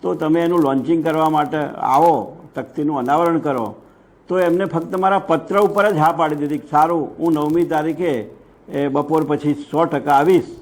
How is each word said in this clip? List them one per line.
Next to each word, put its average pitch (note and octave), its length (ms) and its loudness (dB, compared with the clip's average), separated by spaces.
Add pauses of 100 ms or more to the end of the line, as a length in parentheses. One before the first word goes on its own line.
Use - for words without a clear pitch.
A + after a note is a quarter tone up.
તો F3+ 120 -2
તમે D#3+ 280 2
એનું E3+ 180 2
લોન્ચિંગ C#3+ 440 0
કરવા D#3+ 260 2
માટે D3+ 280 0 (200)
આવો, C3+ 580 2 (200)
તકતીનું D3 420 -4
અનાવરણ D#3 420 2
કરો." B2+ 360 -4 (520)
તો F3+ 120 -2
એમને F3+ 260 2
ફક્ત D#3+ 300 -4
મારા F#3+ 240 0
પત્ર F3 400 -2
ઉપર G3+ 320 2
જ F3 60 0
હા D#3 140 4
પાડી D#3 240 0
દીધી D3 220 -4
કે, - 100 -12
"સારું, D#3 420 0 (100)
હું E3 140 0
નવમી D3+ 300 0
તારીખે, D3+ 600 -2 (440)
એ, C#3+ 180 -4
બપોર D3 360 0
પછી D3 300 -2
સો D#3+ 320 -2
ટકા - 280 -2
આવીશ." E3 300 4 (180)